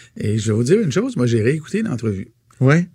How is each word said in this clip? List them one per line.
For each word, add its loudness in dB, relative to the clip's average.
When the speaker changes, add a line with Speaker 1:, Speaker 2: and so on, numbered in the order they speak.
Speaker 1:
Et -2
je -2
vais 2
vous 0
dire 4
une 0
chose, -2
moi 0
j'ai 2
réécouté -2
l'entrevue. -6
Speaker 2:
Ouais. 4